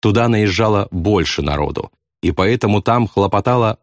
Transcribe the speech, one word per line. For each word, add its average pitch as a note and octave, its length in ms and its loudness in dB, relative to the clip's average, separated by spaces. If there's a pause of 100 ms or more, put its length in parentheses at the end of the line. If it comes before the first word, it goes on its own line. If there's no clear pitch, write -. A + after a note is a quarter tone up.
Туда A2+ 260 2
наезжало G#2+ 640 0
больше F#2 500 0
народу, C#2+ 500 -4 (320)
и F2+ 80 0
поэтому G#2 520 0
там A#2 260 0
хлопотало G#2+ 760 0